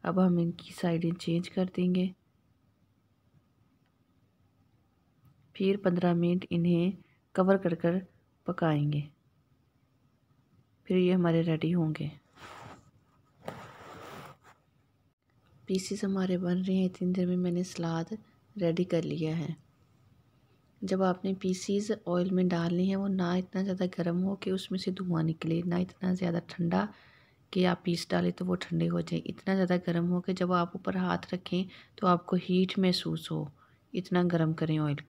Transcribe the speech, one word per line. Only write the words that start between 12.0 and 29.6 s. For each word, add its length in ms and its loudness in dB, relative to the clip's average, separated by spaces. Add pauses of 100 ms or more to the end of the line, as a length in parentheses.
पीसेस 360 -2
हमारे 340 0
बन 180 0
रहे 200 0
हैं, 100 4
इतनी 260 -2
देर 140 0
में 120 0
मैंने 260 0
सलाद 520 -4 (400)
रेडी 300 2
कर 180 0
लिया 320 -4
है। 180 -4 (1300)
जब 200 0
आपने 340 0
पीसेस 540 -2 (180)
ऑयल 220 0
में 180 2
डालने 360 0
हैं, 120 0
वो 120 -2
ना 280 0
इतना 260 -2
ज़्यादा 320 -2
गर्म 260 0
हो 160 0
कि 160 -6
उसमें 260 -4
से 140 -4
धुआं 320 0
निकले, 380 0
ना 160 0
इतना 360 -2
ज़्यादा 340 -2
ठंडा 400 0 (640)
कि 120 2
आप 200 0
पीस 260 -2
डालें 220 2
तो 120 -6
वो 120 0
ठंडे 300 -2
हो 140 0
जाए। 200 -4
इतना 340 -4
ज़्यादा 280 2